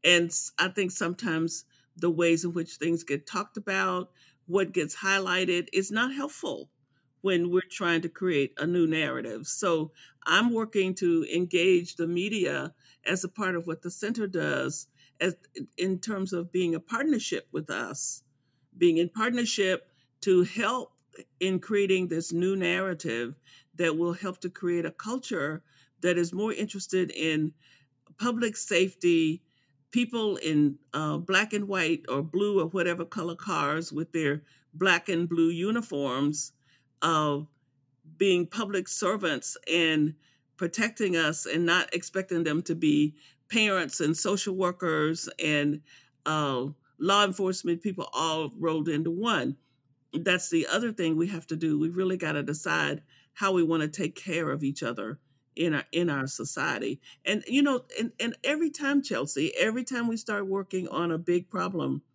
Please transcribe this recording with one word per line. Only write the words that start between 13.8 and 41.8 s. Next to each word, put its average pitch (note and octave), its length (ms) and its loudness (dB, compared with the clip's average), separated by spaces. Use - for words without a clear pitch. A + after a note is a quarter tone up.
the F3 80 -8
center A3 360 -4
does D3 600 -2
as, F3 160 0
in D4 220 0
terms F#3+ 340 -4
of F3 180 -4
being F3 240 2
a E3 60 -4
partnership B3+ 720 -2
with D3+ 160 -6
us, - 540 -6
being E3+ 180 6
in E3+ 140 2
partnership A3 800 0
to F#3 220 6
help A3+ 500 -2
in F#3 180 0
creating F#3+ 500 2
this E3 240 -4
new F#3 240 2
narrative E3+ 800 -2
that E3 240 0
will E3+ 160 0
help F#3 260 -8
to F#3 80 -6
create F3 380 -2
a F3 40 -4
culture F#3 720 -6
that F3 180 2
is F3 140 0
more G#3 200 -2
interested F#3 600 -2
in D#3 400 0
public A3+ 380 0
safety, F3 840 2
people A#3 460 0
in, D3 380 4
uh, D3+ 240 -2
black F#3+ 360 0
and G#3 160 -4
white E3+ 400 0
or C#3 140 0
blue F#3+ 380 2
or D#3+ 60 2
whatever F3 380 -2
color E3+ 320 -6
cars D#3+ 560 -2
with D#3+ 180 -6
their D3+ 320 0
black F3 340 2
and E3+ 200 0
blue E3 220 4
uniforms, D3 1000 -2
uh, D3+ 360 2
being F3+ 320 4
public G3+ 400 -4
servants F#3 680 -2
and D#3 420 2
protecting G3+ 580 0
us D#3+ 320 0
and E3+ 180 0
not E3+ 300 2